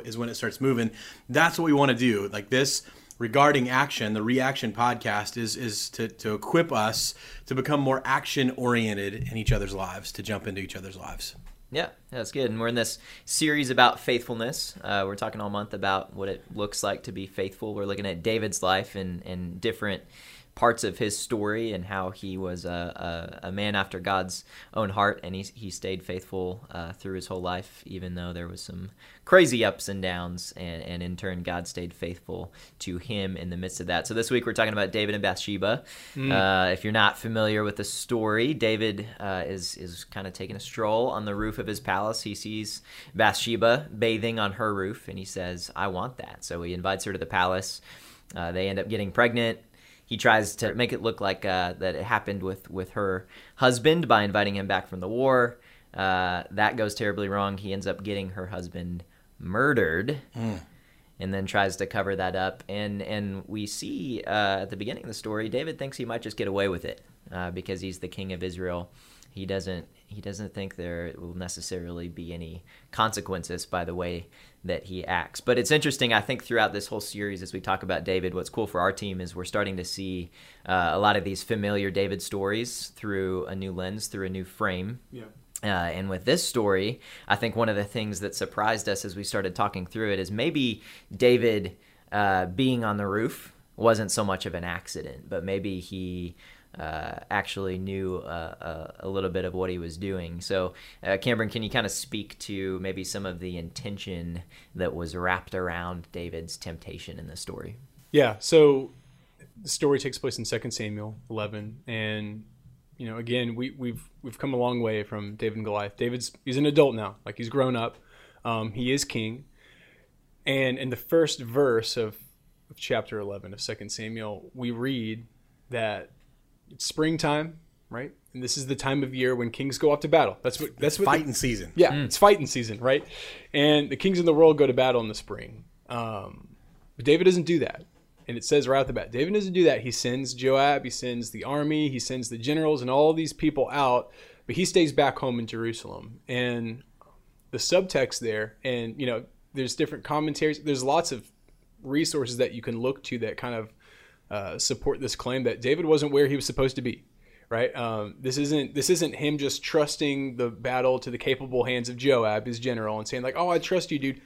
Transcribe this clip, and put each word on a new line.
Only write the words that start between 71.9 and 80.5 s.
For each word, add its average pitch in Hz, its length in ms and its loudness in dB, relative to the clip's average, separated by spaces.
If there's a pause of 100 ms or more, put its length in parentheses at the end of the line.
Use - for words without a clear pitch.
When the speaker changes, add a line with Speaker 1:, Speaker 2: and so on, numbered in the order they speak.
Speaker 2:
be 85 260 -10
any 85 300 -10 (260)
consequences 95 800 -2
by 90 180 -2
the 87 80 -6
way 87 340 -4 (380)
that 87 200 -4
he 92 200 -10
acts. 87 340 -2
But 120 200 4
it's 120 120 0
interesting, 139 400 4
I 110 80 8
think, 123 240 -4
throughout 107 300 2
this 101 140 -4
whole 110 120 -6
series, 101 440 -6
as 90 100 -12
we 95 80 -6
talk 95 220 -2
about 90 200 -2
David, 92 300 0
what's 90 160 -4
cool 110 160 -2
for 87 160 -2
our 95 100 4
team 95 300 -6
is 87 140 -10
we're 90 100 -8
starting 98 320 -2
to 87 80 -6
see, 92 460 -6 (340)